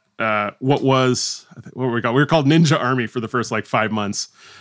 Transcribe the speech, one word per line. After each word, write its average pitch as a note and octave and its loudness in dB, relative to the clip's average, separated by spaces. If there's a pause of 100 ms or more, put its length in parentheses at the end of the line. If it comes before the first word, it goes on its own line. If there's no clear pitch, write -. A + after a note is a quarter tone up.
(200)
uh, G#2+ -2
what C3+ 0
was, C3 0 (120)
I - -16
think, - -20
what B2+ -4
were A#2 -2
we A#2 -2
called? A#2+ -2
We C#3 4
were C#3+ 2
called D#3 2
Ninja D#3+ 4
Army B2 -2
for B2 -8
the A2+ -4
first, A#2 -4
like, A2 -4
five A2 0
months, G#2 -4 (320)